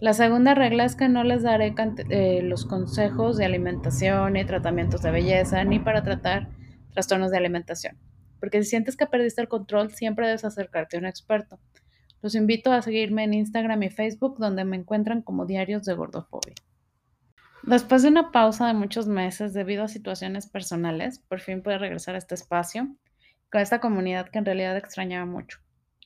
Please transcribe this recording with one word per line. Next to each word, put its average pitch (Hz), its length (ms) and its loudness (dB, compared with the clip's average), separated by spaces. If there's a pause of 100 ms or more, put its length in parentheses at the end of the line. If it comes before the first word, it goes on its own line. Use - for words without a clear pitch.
La 214 140 4
segunda 240 420 6
regla 240 280 4
es 247 120 0
que 262 120 4
no 247 140 4
les 240 220 2
daré 220 320 2
cant-, 220 340 -4
eh, 185 320 4
los 180 240 -2
consejos 208 720 0
de 208 80 2
alimentación 185 880 0
ni 196 120 0
tratamientos 170 580 0
de 165 100 0
belleza, 185 500 2
ni 196 160 2
para 214 240 0
tratar 190 460 -2 (440)
trastornos 190 380 0
de 190 60 0
alimentación. 175 600 -4 (480)
Porque 208 180 0
si 208 60 -2
sientes 233 300 -2
que - 80 2
perdiste 240 340 0
el 233 80 -4
control, 208 460 -2
siempre 226 320 -2
debes 220 180 -2
acercarte 180 540 -6
a - 20 -4
un 185 60 -6
experto. 208 520 -4 (600)
Los 208 140 -4
invito 220 380 2
a 240 100 2
seguirme 220 420 -2
en 214 80 0
Instagram 214 520 0
y 185 40 -2
Facebook, 220 500 -4
donde 196 280 -2
me 190 100 -2
encuentran 214 460 -2
como 180 240 -6
Diarios 196 400 -4
de 185 80 -2
Gordofobia. - 580 -10 (1120)
Después 247 400 4
de 294 60 8
una 330 240 4
pausa 220 340 4
de 226 80 0
muchos 208 320 -2
meses 190 480 -2
debido 202 280 -4
a 214 60 -4
situaciones 196 580 -10
personales, 170 720 -6
por 185 200 -8
fin 185 220 -8
pude 196 160 -4
regresar 185 380 -8
a - 20 -8
este 185 160 -10
espacio, 180 600 -4 (560)
con 208 120 2
esta 233 180 0
comunidad 185 480 -2
que 220 120 -4
en 208 40 -4
realidad 185 320 -2
extrañaba 185 480 -8
mucho. - 360 -12 (460)